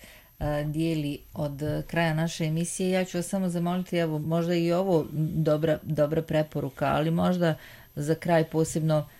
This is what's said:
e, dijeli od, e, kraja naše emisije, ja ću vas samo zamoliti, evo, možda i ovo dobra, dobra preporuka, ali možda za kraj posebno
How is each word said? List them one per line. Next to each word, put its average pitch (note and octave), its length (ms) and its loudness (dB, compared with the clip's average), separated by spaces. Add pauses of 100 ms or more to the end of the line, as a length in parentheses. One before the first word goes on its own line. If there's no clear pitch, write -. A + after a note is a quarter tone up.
(400)
e, D3 280 0
dijeli D#3 520 -2 (140)
od, D3 280 -4
e, D3+ 260 -2
kraja E3+ 260 0
naše E3 320 0
emisije, E3+ 440 -2
ja F#3 160 2
ću F3+ 120 -6
vas F3 100 -2
samo F#3+ 220 -2
zamoliti, F3 480 -2
evo, D#3+ 220 0
možda E3 360 0
i E3+ 160 2
ovo F3 400 2
dobra, D#3 720 2
dobra D3+ 380 2
preporuka, D#3 640 -2
ali D3 260 2
možda F3 440 2 (400)
za D3+ 200 0
kraj D#3+ 340 2
posebno D#3 600 0 (100)